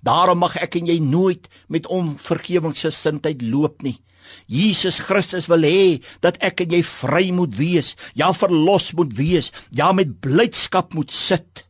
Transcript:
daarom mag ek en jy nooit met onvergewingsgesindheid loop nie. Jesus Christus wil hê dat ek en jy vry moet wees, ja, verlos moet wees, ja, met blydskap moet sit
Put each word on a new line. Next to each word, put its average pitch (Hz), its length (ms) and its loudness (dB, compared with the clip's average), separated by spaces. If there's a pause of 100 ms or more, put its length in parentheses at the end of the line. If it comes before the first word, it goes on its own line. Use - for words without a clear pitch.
daarom 175 380 2
mag 175 180 0
ek 175 200 -4
en 170 100 -2
jy 170 120 2
nooit 175 500 0 (200)
met 160 180 -4
onvergewingsgesindheid 160 1600 -4
loop 139 400 -2
nie. 135 160 -6 (480)
Jesus 180 560 0
Christus 180 480 -2
wil 165 160 4
hê 175 340 4 (240)
dat 175 200 2
ek 180 200 -2
en 170 120 0
jy 170 100 4
vry 147 380 0 (100)
moet 175 240 0
wees, 160 340 0 (260)
ja, 156 180 2
verlos 180 600 2
moet 156 200 0
wees, 151 340 0 (200)
ja, 151 220 2
met 180 320 0
blydskap 180 720 0
moet 151 180 -6
sit - 560 -4